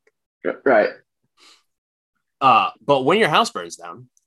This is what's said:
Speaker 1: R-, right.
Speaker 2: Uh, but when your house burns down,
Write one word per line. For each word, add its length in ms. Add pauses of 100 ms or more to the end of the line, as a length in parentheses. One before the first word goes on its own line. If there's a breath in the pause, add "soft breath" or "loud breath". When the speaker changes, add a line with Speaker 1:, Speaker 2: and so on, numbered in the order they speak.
(460)
Speaker 1:
R-, 200
right. 240 (1500 soft breath)
Speaker 2:
Uh, 300 (140)
but 180
when 180
your 100
house 220
burns 240
down, 340 (180)